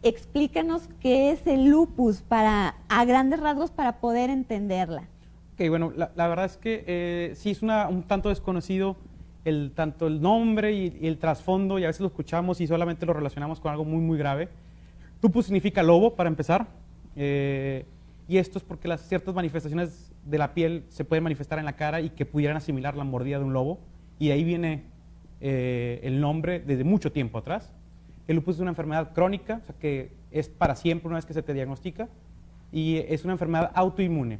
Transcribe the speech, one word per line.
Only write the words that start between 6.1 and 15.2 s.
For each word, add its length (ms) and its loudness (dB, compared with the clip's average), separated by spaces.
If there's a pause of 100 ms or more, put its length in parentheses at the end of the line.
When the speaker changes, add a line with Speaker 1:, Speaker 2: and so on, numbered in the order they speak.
Speaker 2:
la 140 0
verdad 160 0
es 120 -6
que, 300 -4
eh, 480 -4
sí 160 -4
es 120 -4
una, 260 2
un 160 -2
tanto 240 0
desconocido 680 -2 (480)
el, 300 0
tanto 320 -2
el 160 0
nombre 500 2
y, 280 -2
y 80 -2
el 100 -2
trasfondo, 640 0
y 40 0
a 40 2
veces 120 -4
lo 80 0
escuchamos 520 -2
y 80 0
solamente 380 0
lo 60 2
relacionamos 460 -4
con 140 -4
algo 120 -4
muy, 160 0
muy 180 2
grave. 320 -2 (720)